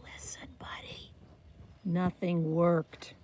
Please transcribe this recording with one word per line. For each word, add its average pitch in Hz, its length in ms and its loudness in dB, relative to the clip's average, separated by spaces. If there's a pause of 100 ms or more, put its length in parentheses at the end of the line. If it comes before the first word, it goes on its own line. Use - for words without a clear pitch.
Listen, - 440 -12 (120)
buddy. - 540 -14 (720)
Nothing 175 720 2
worked. 170 580 2 (100)